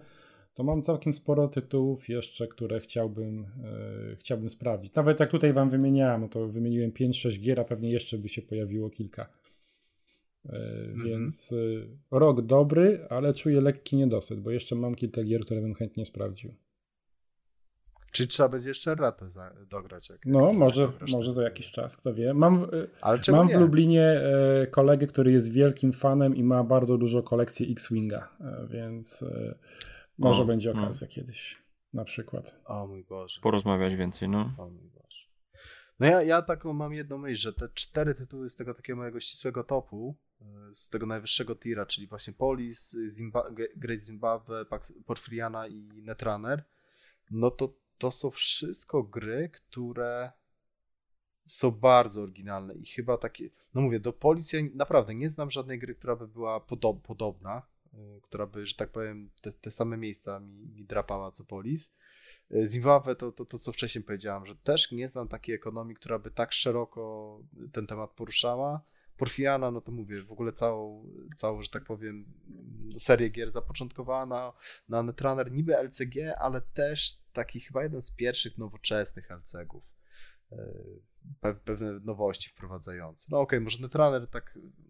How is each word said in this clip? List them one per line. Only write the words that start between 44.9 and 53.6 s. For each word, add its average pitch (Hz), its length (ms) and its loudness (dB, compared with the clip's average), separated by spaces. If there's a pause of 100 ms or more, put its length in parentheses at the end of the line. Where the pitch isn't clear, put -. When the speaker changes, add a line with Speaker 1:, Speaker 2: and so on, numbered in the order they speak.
Speaker 2:
Porfiriana 113 640 -8
i 107 340 -18
Netrunner, 110 600 -4 (680)
no 113 200 2
to, 135 240 -4 (240)
to 127 120 0
są 127 200 -6
wszystko - 720 -4
gry, 113 500 -6
które 123 800 -8 (1120)
są - 240 0
bardzo 117 520 6
oryginalne 98 520 -10
i - 120 -16
chyba 120 320 -4
takie, - 320 -10 (240)